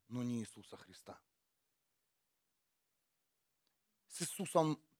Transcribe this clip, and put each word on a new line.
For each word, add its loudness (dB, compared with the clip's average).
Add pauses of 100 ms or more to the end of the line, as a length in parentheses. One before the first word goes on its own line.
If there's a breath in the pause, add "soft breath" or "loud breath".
но -2
не 2
Иисуса -8
Христа. -16 (3000)
С -8
Иисусом 4 (200)